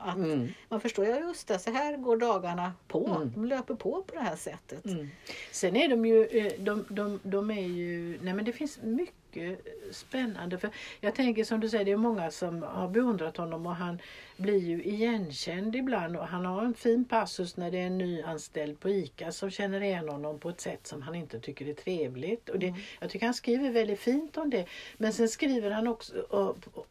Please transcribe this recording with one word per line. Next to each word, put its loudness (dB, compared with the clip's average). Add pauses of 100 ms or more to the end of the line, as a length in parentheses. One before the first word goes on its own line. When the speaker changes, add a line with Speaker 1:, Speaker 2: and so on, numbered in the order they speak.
Speaker 1:
Att -4
Speaker 2:
Mm. 2 (220)
Speaker 1:
man 0
förstår, 2
ja 2
just -6
det, 2
så -4
här 0
går 4
dagarna 2 (140)
på. 0
Speaker 2:
Mm. 0
Speaker 1:
De -2
löper 0
på -2
på -14
det -6
här 0
sättet. -10
Speaker 2:
Mm. -4 (440)
Sen 2
är 8
de 6
ju, 10
eh, 2
de, 0
de, -2
de 0
är -2
ju, -4
nej -2
men -2
det 0
finns -6
mycket -4 (320)
spännande. -4
För -4 (320)
jag 0
tänker 4
som 0
du 2
säger, 2
det 6
är 6
många 2
som -4
har -2
beundrat 2
honom -4
och -2
han -4 (380)
blir 4
ju 0
igenkänd 0
ibland. 0
Och -4
han -2
har 0
en 2
fin 4
passus 0
när -2
det 0
är 0
en 0
ny 0
anställd -4
på 0
ica -2
som -4
känner -2
igen 0
honom -4
på -6
ett -8
sätt -8
som -8
han -8
inte -8
tycker -8
är -4
trevligt. -4
Och 0
det, 0
Speaker 1:
Mm. -4 (200)
Speaker 2:
jag -6
tycker -2
han 2
skriver 2
väldigt 4
fint 2
om 0
det. 2 (320)
Men 2
sen 4
skriver 2
han 0
också, -4
och 0
på, -14